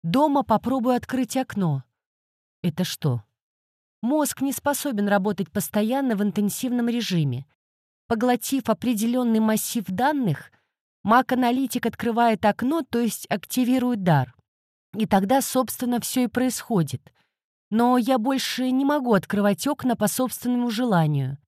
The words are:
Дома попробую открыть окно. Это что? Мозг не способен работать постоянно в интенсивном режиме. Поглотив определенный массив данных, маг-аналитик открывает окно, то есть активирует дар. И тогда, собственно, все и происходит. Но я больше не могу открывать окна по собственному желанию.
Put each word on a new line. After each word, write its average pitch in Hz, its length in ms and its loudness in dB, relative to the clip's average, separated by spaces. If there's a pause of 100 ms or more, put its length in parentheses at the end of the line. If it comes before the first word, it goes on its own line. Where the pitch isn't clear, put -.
Дома 277 400 2
попробую 247 520 0
открыть 247 420 -2
окно. 180 460 -2 (800)
Это 180 220 -2
что? 123 400 -2 (800)
Мозг 277 400 0
не 269 100 0
способен 247 560 -2
работать 202 440 0
постоянно 220 640 -2
в 202 80 0
интенсивном 233 680 -2
режиме. 165 560 -2 (640)
Поглотив 247 640 0
определенный 226 680 0
массив 220 480 0
данных, 240 640 -2 (520)
маг-аналитик 247 840 2
открывает 233 600 0
окно, 254 380 0
то - 160 -4
есть - 300 -4
активирует 247 760 0
дар. 147 320 2 (600)
И 214 100 0
тогда, 202 360 2
собственно, 247 580 -2
все 254 240 -2
и 233 40 2
происходит. 226 840 -2 (560)
Но 240 280 4
я 254 200 2
больше 254 540 -2
не 262 140 2
могу 277 280 2
открывать 202 540 0
окна 254 280 0
по 214 120 0
собственному 247 600 -2
желанию. 156 680 0 (100)